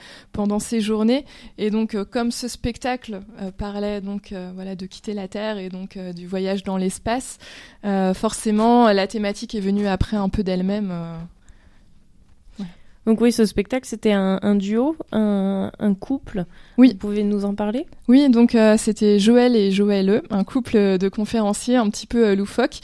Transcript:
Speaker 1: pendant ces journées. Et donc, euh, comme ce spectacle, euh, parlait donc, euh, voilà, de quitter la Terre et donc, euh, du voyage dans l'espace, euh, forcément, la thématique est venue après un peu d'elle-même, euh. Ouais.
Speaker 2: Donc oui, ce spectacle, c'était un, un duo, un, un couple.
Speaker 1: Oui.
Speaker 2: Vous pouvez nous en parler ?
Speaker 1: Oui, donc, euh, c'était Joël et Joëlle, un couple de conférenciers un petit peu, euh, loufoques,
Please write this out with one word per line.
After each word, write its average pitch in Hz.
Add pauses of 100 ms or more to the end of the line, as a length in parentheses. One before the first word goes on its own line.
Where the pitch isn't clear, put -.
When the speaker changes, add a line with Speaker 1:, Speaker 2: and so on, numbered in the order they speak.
(320)
Speaker 1:
pendant 208
ces 226
journées. 220 (320)
Et 214
donc, 220
euh, 202
comme 240
ce -
spectacle, 240 (220)
euh, 190
parlait 208
donc, 202
euh, 180
voilà, 190
de 185
quitter -
la 196
Terre 208
et 185
donc, 185
euh, 180
du 175
voyage 190
dans 190
l'espace, 220 (480)
euh, 190
forcément, 220
la 196
thématique 208
est 208
venue 202
après 190
un 196
peu 208
d'elle-même, 190
euh. 165 (1400)
Ouais. 196 (400)
Speaker 2:
Donc 220
oui, 233
ce 226
spectacle, 220
c'était 214
un, 190
un 202
duo, 226 (160)
un, 196
un 208
couple. 202 (320)
Speaker 1:
Oui. 247
Speaker 2:
Vous 190
pouvez 208
nous 202
en 202
parler ? 214 (220)
Speaker 1:
Oui, 269
donc, 233
euh, 220
c'était 208
Joël 240
et 196
Joëlle, 196
un 202
couple 202
de 196
conférenciers 214
un 220
petit -
peu, 233
euh, 196
loufoques, 208